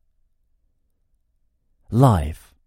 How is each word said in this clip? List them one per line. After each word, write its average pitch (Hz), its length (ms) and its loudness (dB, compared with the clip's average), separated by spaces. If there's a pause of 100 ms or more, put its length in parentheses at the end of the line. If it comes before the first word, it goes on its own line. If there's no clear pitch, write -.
(1900)
Life 98 680 -2 (120)